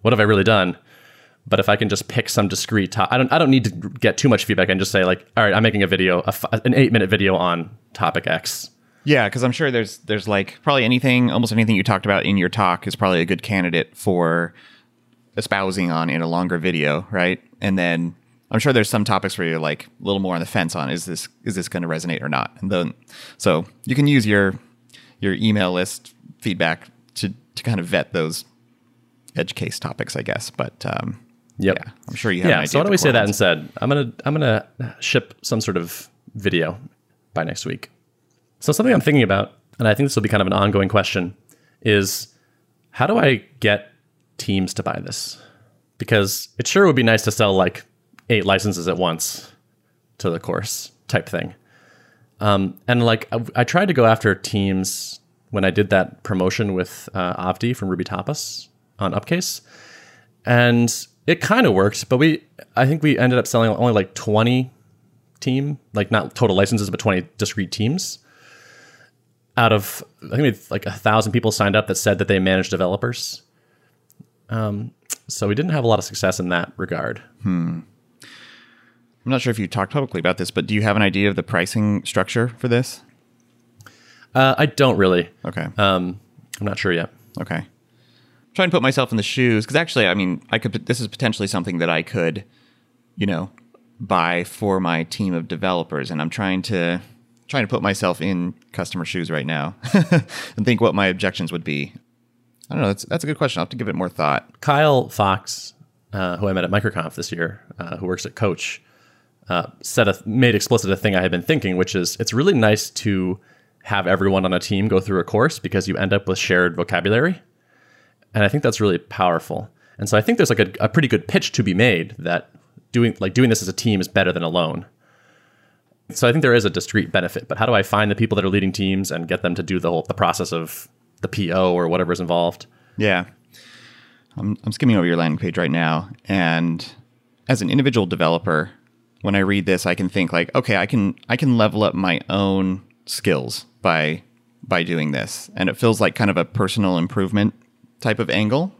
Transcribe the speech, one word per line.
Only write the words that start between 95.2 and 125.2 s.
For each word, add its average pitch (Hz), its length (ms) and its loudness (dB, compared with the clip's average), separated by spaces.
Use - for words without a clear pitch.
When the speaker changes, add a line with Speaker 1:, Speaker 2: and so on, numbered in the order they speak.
Speaker 2:
of 85 140 -4
developers, 80 640 -4
and 78 120 -6
I'm 80 80 -4
trying 95 340 -4
to, 90 380 -2
trying 135 160 -2
to 101 40 -4
put 123 140 -4
myself 98 400 -2
in 90 320 -2
customer 87 340 -8
shoes 85 240 -6
right 76 160 -4
now 78 300 -6
<laughs> - 80 -6
and - 720 0
think 120 160 2
what 113 140 2
my 98 120 2
objections 92 440 -4
would 85 120 -8
be. 71 300 -6
I 139 60 -8
don't 160 60 -2
know. 107 60 0
That's, - 180 -4
that's - 180 -4
a 143 40 -6
good 151 100 -4
question. 127 220 -2
I'll 82 60 -2
have - 40 -20
to 127 80 -12
give 110 120 -6
it 92 60 -4
more 90 140 -4
thought. - 520 -4
Speaker 1:
Kyle 143 480 2
Fox, - 640 -2
uh, 92 240 -4
who 101 100 -2
I 95 60 0
met 92 100 0
at 90 80 -2
MicroConf 95 440 -2
this 85 160 -8
year, 85 300 -6
uh, 87 180 -10
who 90 80 -8
works 90 200 -6
at - 100 -12
Coach, - 460 -4
uh, 87 180 -2
said 107 280 0
a, 92 160 -2
made 117 300 2
explicit 98 360 0
a 95 60 0
thing 101 180 0
I 90 60 4
had 92 100 0
been 87 100 -2
thinking, 107 360 0
which 92 180 0
is 90 240 -2
it's 92 140 -4
really 160 200 2
nice 110 360 2
to 95 500 -2
have 98 220 -2
everyone 95 380 2
on 92 80 0
a 90 80 2
team 101 300 0
go 95 100 4
through 95 200 -2
a 82 40 -2
course 123 360 0
because 95 280 -2
you 95 80 -2
end 95 160 -2
up 98 160 0
with 95 100 -2
shared 90 380 2
vocabulary. 98 680 0
And 107 100 2
I 101 60 4
think 147 120 0
that's 113 200 0
really 98 160 2
powerful. - 720 -2
And 98 120 -6
so 107 80 4
I 107 40 6
think 226 160 2
there's, 165 120 4
like, 113 100 2
a, 98 100 4
a - 80 0
pretty - 180 2
good - 220 0
pitch - 240 -2
to 120 100 0
be 92 100 0
made 98 460 2
that 85 300 -4
doing, 120 300 2
like, 95 120 -2
doing 123 160 6
this 110 120 2
as 92 80 -6
a 92 40 -8
team 104 280 0
is 90 80 -4
better 90 240 2
than 85 100 -2
alone. 85 420 -2